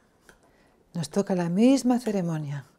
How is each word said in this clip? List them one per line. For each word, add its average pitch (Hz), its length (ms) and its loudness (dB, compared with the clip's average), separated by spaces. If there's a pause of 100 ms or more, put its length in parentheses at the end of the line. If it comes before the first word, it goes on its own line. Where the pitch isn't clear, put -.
(960)
nos 170 160 -6
toca 196 260 -2
la 170 120 -2
misma 240 520 4
ceremonia. 156 640 -4 (140)